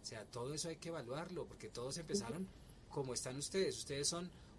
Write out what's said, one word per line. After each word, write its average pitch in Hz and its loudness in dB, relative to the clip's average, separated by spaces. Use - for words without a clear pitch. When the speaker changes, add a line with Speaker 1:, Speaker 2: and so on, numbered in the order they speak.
Speaker 1:
O - -14
sea, 107 -4
todo 127 -2
eso 156 0
hay 160 -2
que 165 -6
evaluarlo, 156 0
porque - -8
todos 131 -2
empezaron 190 0
Speaker 2:
Ujú. 190 -4
Speaker 1:
como 131 2
están 127 0
ustedes. 160 4
Ustedes 143 2
son 175 2